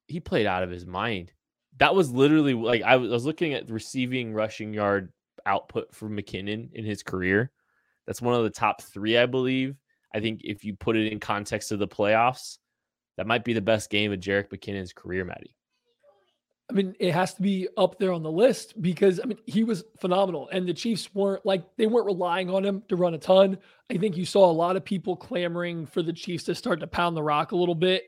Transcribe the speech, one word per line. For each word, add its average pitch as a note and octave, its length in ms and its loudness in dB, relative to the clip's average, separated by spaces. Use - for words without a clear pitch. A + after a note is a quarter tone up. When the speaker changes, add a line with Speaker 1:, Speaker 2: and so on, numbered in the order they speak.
Speaker 1:
he E3 120 -10
played C#3 260 -2
out F#2 160 0
of F2+ 80 -4
his F2 160 -12
mind. F#2 460 -6
That D3 180 4
was D#3+ 160 2
literally, C#3+ 420 4
like, A2+ 300 0
I B2 140 6
was, A#2+ 120 0
I A#2 40 0
was A#2+ 120 -2
looking D#3 300 -2
at - 100 -6
the A2+ 80 -10
receiving B2 600 -4
rushing G#2+ 380 -4
yard G2+ 400 0
output - 500 -4
for A2 120 -12
McKinnon G#2 640 -8
in A2 120 -10
his G#2 160 -6
career. F#2+ 500 0
That's - 160 -8
one A#2+ 140 0
of A#2+ 80 2
the G#2+ 80 0
top - 320 -2
three, A2 340 -2
I B2 80 6
believe. C3 500 -2
I A2 60 -4
think A2 240 -2
if G2+ 200 -8
you G2+ 120 -8
put A2+ 220 0
it A2 140 2
in G#2 80 -6
context G#2 520 -4
of G#2 80 -2
the G2+ 80 0
playoffs, A2 720 0
that F#2 80 -6
might A2+ 180 0
be A#2+ 100 -2
the A2 80 2
best G#2+ 280 0
game G#2 240 2
of F#2+ 60 -4
Jerick G2 300 -2
McKinnon's G2 440 -10
career, F#2 320 -6
Matty. - 300 -14
Speaker 2:
I - 60 -8
mean, F#3+ 240 0
it F3+ 140 0
has F3+ 200 0
to - 80 -10
be F#3+ 260 0
up F#3 200 2
there F#3 160 0
on E3 80 -4
the D#3 100 -6
list A3 480 0
because, F#3 400 2
I - 60 -8
mean, A3 220 -6
he F#3+ 160 0
was A3 200 -2
phenomenal, F3+ 520 0
and F#3 160 -2
the E3+ 60 -2
Chiefs A3+ 420 -4
weren't, G3 280 -2
like, F#3+ 200 0
they A3 100 2
weren't A3 180 2
relying F3+ 460 -2
on F#3+ 120 0
him G3 260 -2
to F#3+ 60 0
run E3+ 200 2
a - 20 -8
ton. F#3+ 400 6
I A3+ 80 -2
think F#3 180 0
you F3+ 80 -4
saw F#3+ 260 8
a E3 40 4
lot E3+ 220 2
of A3+ 100 -4
people F#3 300 -4
clamoring F3 720 -4
for - 160 -4
the E3 100 -4
Chiefs E3+ 300 -8
to F3 100 -4
start F3 280 -2
to F3+ 60 -10
pound E3+ 300 0
the D3+ 60 -2
rock D3+ 300 0
a - 20 -2
little F3 180 2
bit F#3 340 2